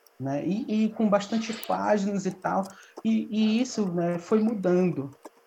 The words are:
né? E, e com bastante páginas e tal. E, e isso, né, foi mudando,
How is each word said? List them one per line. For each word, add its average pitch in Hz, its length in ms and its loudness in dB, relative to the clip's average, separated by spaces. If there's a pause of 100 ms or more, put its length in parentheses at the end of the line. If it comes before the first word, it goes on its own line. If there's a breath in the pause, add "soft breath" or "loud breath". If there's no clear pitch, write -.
(200)
né? 135 260 -2
E, 214 400 0
e 214 40 2
com 220 200 2
bastante 220 420 0 (140)
páginas 196 600 0
e 185 60 -2
tal. 180 320 -2 (400 loud breath)
E, 220 280 0
e 214 300 2
isso, 226 320 -2
né, 175 260 0
foi 214 220 2
mudando, 180 680 2 (380)